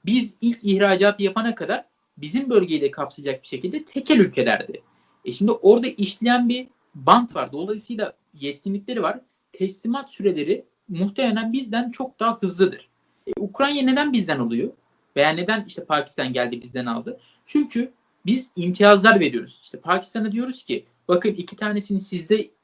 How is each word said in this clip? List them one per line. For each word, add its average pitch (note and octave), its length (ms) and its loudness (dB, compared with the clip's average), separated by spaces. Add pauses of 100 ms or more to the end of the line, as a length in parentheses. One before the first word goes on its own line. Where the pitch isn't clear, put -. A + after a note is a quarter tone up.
biz A#3 340 0
ilk A#3 220 0
ihracatı G3+ 600 4
yapana A3 320 0
kadar F#3+ 300 -6 (340)
bizim G3+ 320 -4
bölgeyi F3 300 2
de C#3 100 0
kapsayacak C#3 520 -8
bir - 60 -20
şekilde F#3 360 -6
tekel C4+ 340 0
ülkelerdi. A#2+ 640 2 (420)
E, - 80 -6
şimdi G#3 200 0
orada A#3 340 6
işleyen A#3+ 640 0
bir B3+ 200 -2 (260)
bant F3+ 420 2
var. C3 160 -4
Dolayısıyla G#3 600 -6 (220)
yetkinlikleri G3 680 -6
var. - 180 -2 (320)
Teslimat A3+ 580 -6
süreleri E3+ 540 -2 (240)
muhtemelen G#3+ 640 -2
bizden A#3+ 380 -4
çok C4 300 -10
daha A3+ 200 0
hızlıdır. F#3 480 -2 (380)
E, - 40 -10 (100)
Ukrayna C#4 420 -2
neden C4+ 300 2
bizden E3 260 0
alıyor? A#2+ 320 -2 (460)
Veya D3 140 4
neden F#3 380 -2
işte - 160 -12
Pakistan C#3+ 480 -4
geldi A#2+ 300 -2
bizden B2 240 -8
aldı? A#2 340 -8 (260)
Çünkü B3+ 460 -2 (340)
biz B3 300 -2
imtiyazlar G3 640 6
veriyoruz. B2 420 -2
İşte - 180 -20
Pakistan'a F#3+ 520 -4
diyoruz B3+ 320 -6
ki - 200 -6 (240)
bakın F3+ 200 2
iki F3 280 -6
tanesini G#3 440 -4
sizde F#3+ 500 -2 (120)